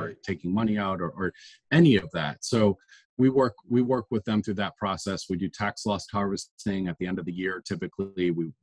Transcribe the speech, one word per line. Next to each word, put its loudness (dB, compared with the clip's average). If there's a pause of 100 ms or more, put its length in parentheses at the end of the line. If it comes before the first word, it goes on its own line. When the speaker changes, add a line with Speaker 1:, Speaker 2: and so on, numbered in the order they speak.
Speaker 1:
Right. -12
Speaker 2:
taking -6 (100)
money 0
out -2
or, -4
or -4 (440)
any 8
of 0
that. -4 (160)
So 4 (380)
we 6
work, 2 (140)
we 4
work 0
with -2
them 0
through -4
that -6
process. -4
We -2
do -2
tax -6
loss -2
harvesting -4
at -4
the -4
end -2
of -8
the -4
year. -4
Typically, -2
we, -4 (120)